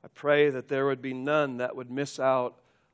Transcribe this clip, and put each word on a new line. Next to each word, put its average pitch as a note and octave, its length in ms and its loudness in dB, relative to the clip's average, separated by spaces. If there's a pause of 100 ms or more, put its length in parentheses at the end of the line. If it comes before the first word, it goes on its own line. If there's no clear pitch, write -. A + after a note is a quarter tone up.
I - 60 -20
pray D3 400 4
that C3 200 -4
there C3+ 180 0
would C3 160 -2
be C3 100 -6
none C3+ 460 0
that B2 180 -4
would B2 140 -12
miss C#3 280 -6
out C3 380 0 (380)